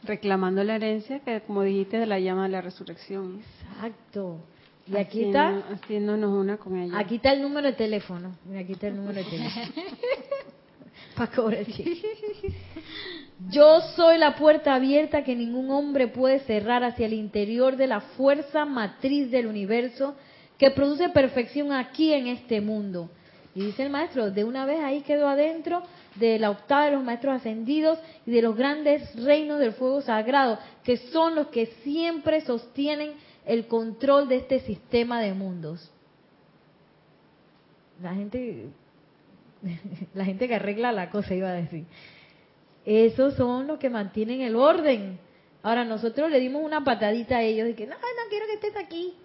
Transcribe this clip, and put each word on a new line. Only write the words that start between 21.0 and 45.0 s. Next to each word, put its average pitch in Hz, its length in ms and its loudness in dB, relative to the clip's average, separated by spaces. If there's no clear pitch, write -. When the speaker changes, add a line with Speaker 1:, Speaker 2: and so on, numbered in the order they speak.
Speaker 2:
perfección 277 640 2
aquí 285 400 0
en 262 140 2
este 240 340 -2
mundo". 202 480 -4
Y 196 120 -4
dice 214 180 -4
el 285 60 -4
maestro, 277 420 -2
de 208 120 0
una 269 220 -4
vez 302 160 0
ahí 277 200 -2
quedó 294 260 2
adentro 320 540 0
de 226 240 4
la 214 100 2
octava 285 360 2
de 285 40 2
los 269 140 0
maestros 254 320 -2
ascendidos 269 640 0
y 233 60 -2
de 233 100 6
los 220 140 2
grandes 294 580 0
reinos 294 360 4
del 226 120 2
fuego 262 300 0
sagrado, 233 560 2
que 247 140 0
son 320 400 0
los 294 120 0
que 233 180 -2
siempre 311 560 0
sostienen 294 720 -4
el 226 220 -2
control 233 600 2
de 254 80 2
este 254 240 -2
sistema 233 600 -2
de 202 140 -2
mundos. 175 540 -8
La 175 120 -8
gente, 202 560 -8
<laughs> 180 520 -10
la 190 100 -4
gente 190 240 -2
que 233 80 0
arregla 208 340 -2
la 185 200 -4
cosa, 202 240 -4
iba 185 160 -2
a 180 40 -4
decir. 170 300 -8
Esos 226 500 4
son 254 340 0
los 302 100 -6
que 277 100 -2
mantienen 220 520 -4
el 226 160 -2
orden. 247 640 2